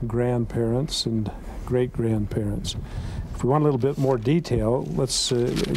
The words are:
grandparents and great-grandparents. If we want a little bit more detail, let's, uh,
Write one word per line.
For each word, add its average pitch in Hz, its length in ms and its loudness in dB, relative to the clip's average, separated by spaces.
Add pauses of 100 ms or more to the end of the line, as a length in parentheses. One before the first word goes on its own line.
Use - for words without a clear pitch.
grandparents 120 1000 0
and 110 240 0 (360)
great-grandparents. 113 1120 0 (580)
If - 80 -8
we 120 60 2
want 151 140 4
a - 20 6
little 143 120 4
bit 135 200 0
more 135 200 4
detail, 120 760 2
let's, - 380 0
uh, 120 200 2 (220)